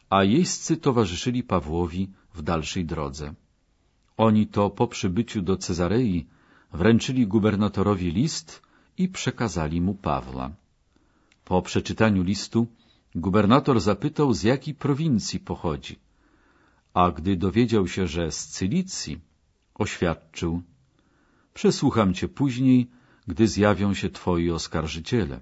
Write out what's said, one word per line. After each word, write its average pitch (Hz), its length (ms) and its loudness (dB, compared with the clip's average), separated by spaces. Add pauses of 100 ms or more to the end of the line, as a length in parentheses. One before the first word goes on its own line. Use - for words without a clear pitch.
(100)
a 98 140 6
jeźdźcy 160 520 2
towarzyszyli 120 640 0
Pawłowi 87 680 -2 (240)
w 82 80 -12
dalszej 85 420 -2
drodze. 76 500 -8 (840)
Oni 107 300 4
to 101 240 0
po 120 160 -2
przybyciu 107 560 -4
do 90 140 0
Cezarei 90 720 -2 (460)
wręczyli 113 540 2
gubernatorowi 98 840 0
list - 500 -4 (360)
i 185 100 0
przekazali 85 720 -4
mu 95 140 0
Pawła. 65 560 -6 (920)
Po 90 180 0
przeczytaniu 101 600 0
listu 104 440 -2 (480)
gubernator 104 680 2
zapytał, 135 540 0
z 85 80 -6
jakiej 135 320 0
prowincji 139 680 -2
pochodzi, - 580 -6 (960)
a 90 160 4
gdy 82 260 -2
dowiedział 101 520 2
się, 95 180 -4
że 80 260 -4
z - 140 -10
Cylicji, 127 760 -4 (540)
oświadczył: 87 880 -4 (920)
„Przesłucham 113 600 2
cię 87 140 -4
później, 127 640 2 (360)
gdy 110 220 4
zjawią 101 460 2
się - 160 -6
twoi 85 400 0
oskarżyciele”. 80 920 -4